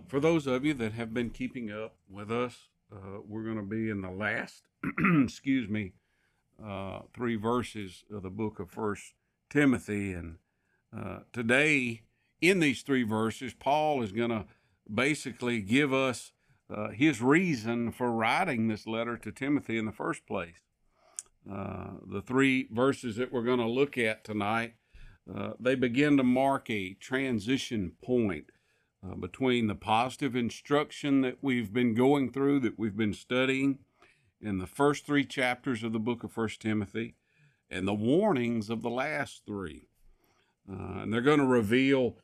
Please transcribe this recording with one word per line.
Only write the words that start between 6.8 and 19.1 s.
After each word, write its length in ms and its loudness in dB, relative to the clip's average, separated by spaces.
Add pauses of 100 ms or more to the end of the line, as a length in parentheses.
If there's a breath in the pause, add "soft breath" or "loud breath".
three 200 -2
verses 760 -4
of 100 -10
the 80 -10
book 300 -6
of 100 -12
First 460 -6 (340)
Timothy. 640 2
And, 240 -10 (580)
uh, 260 -10 (120)
today, 720 2 (380)
in 180 6
these 240 2
three 180 2
verses, 540 -2
Paul 480 2
is 80 -4
gonna 340 -2 (480 soft breath)
basically 680 0
give 300 4
us, 400 0 (380)
uh, 200 -6
his 300 2
reason 720 2
for 200 -2
writing 560 0
this 180 -4
letter 320 -2